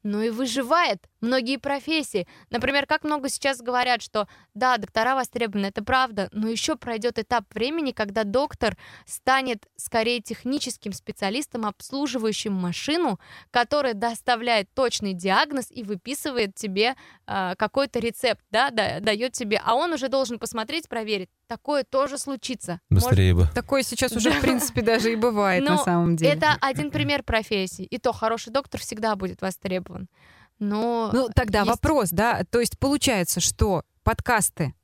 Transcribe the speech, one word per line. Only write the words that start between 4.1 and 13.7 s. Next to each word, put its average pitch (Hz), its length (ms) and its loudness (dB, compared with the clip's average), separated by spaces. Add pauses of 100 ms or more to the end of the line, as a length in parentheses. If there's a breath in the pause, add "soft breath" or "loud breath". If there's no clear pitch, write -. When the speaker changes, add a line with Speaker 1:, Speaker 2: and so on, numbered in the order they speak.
Speaker 1:
да, 247 220 2
доктора 226 400 0
востребованы, 220 500 -2
это 202 160 -6
правда, 233 480 0
но 214 160 -4
еще 233 300 -2
пройдет 233 420 -4
этап 220 340 -2
времени, 277 380 -2
когда 214 320 -2
доктор 220 540 0 (280 loud breath)
станет 262 600 0 (100)
скорее 233 440 0
техническим 240 720 -6
специалистом, 220 760 -6
обслуживающим 226 880 -2
машину, 190 640 0 (320 loud breath)
которая 247 440 2